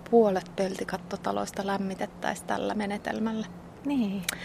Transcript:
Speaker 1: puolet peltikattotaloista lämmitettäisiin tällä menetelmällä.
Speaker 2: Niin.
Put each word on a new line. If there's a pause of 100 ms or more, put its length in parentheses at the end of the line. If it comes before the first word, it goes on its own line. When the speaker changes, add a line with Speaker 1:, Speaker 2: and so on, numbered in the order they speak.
(100)
Speaker 1:
puolet
peltikattotaloista
lämmitettäisiin
tällä
menetelmällä. (380)
Speaker 2:
Niin. (220)